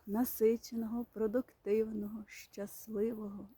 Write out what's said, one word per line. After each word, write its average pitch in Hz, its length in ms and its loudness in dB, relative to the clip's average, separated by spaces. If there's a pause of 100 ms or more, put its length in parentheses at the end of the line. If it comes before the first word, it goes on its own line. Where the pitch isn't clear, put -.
насиченого, 226 1040 2
продуктивного, 220 1120 0
щасливого, 202 1300 -6